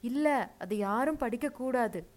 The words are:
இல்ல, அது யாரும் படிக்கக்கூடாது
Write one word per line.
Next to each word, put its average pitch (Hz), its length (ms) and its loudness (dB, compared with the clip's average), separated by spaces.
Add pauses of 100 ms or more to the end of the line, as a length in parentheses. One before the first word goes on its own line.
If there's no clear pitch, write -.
இல்ல, 269 580 2
அது 185 180 -4
யாரும் 220 420 0
படிக்கக்கூடாது 240 800 -2 (160)